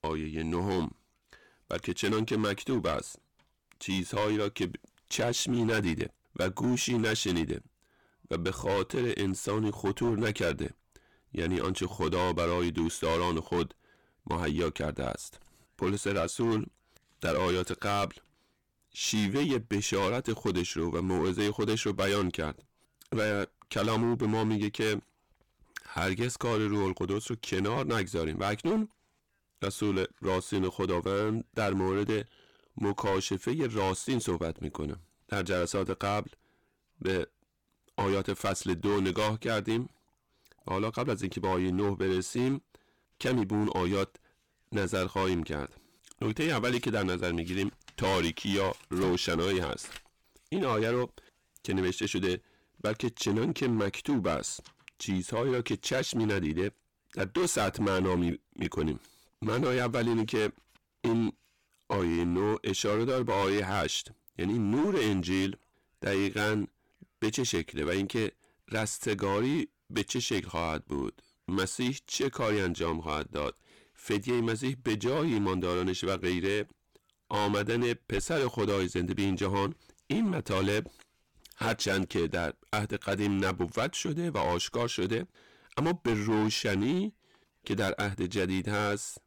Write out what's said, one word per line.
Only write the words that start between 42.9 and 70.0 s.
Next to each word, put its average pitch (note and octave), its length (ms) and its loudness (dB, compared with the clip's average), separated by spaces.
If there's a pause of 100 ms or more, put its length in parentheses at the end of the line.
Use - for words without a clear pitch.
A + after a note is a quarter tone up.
کمی B2+ 240 2
به G2+ 100 -2
اون G#2 140 4
آیات F#2+ 480 0 (560)
نظر F#2+ 340 0
خواهیم F#2+ 360 2
کرد. D2 380 -6 (420)
نکته A2 220 -2
اولی B2 360 0
که A#2+ 100 -2
در G#2 120 0
نظر F2+ 300 0
می‌گیریم F2+ 380 -2 (260)
تاریکی F#2 520 0
یا G2 260 2 (160)
روشنایی F2+ 680 2
هست. - 420 -6 (480)
این F#3 160 -2
آیه A2+ 260 2
رو B2 220 0 (520)
که - 100 -2
نوشته F#2 320 0
شده: F2+ 340 0 (420)
«بلکه G#2+ 280 -2
چنان A#2 420 0
که C3 160 0
مکتوب G#2+ 580 0
است، - 400 -4 (320)
چیزهایی A2 540 0
را B2 100 2
که A2 140 -2
چشمی B2+ 500 -2
ندیده»، F#2 440 0 (420)
در G2 120 -2
دو E3+ 220 0
سطح G#2+ 360 0
معنا F#2+ 340 4
می-، E2+ 220 2 (180)
می‌کنیم. D#2 440 -2 (420)
معنای B2 380 2
اول A#2+ 280 2
اینه A2+ 160 4
که A2 280 2 (520)
این A#2 280 4 (560)
آیه E2+ 360 2
نه G2 400 4
اشاره G#2 400 2
داره B2+ 200 2
به A2 80 0
آیه G2 500 2
هشت، - 300 -4 (260)
یعنی G2+ 200 0
نور C#3 400 2
انجیل G2 580 2 (460)
دقیقاً G2+ 640 0 (520)
به A2 120 0
چه B2+ 140 -2
شکله D#2+ 400 -2
و D2 40 0
اینکه G2 440 0 (360)
رستگاری A2 1000 0 (220)
به G2+ 140 -2